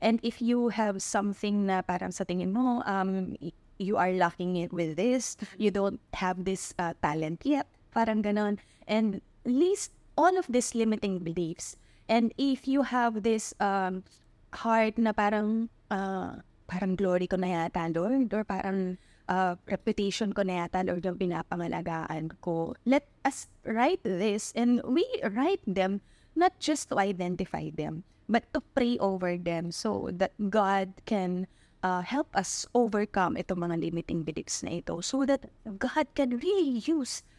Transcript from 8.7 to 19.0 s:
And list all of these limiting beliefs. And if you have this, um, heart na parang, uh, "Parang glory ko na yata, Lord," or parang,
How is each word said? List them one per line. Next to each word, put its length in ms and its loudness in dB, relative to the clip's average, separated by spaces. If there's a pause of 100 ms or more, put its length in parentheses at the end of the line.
And 360 2 (240)
list 480 2 (240)
all 200 6
of 120 0
these 240 0
limiting 480 0
beliefs. 540 -4 (320)
And 280 4
if 300 0
you 160 4
have 400 0
this, 400 0
um, 400 0 (500)
heart 460 2
na 180 2
parang, 560 0 (160)
uh, 560 -4 (240)
"Parang 280 0
glory 300 2
ko 140 0
na 80 0 (180)
yata, 280 -2
Lord," 400 2
or 100 0
parang, 560 -2 (280)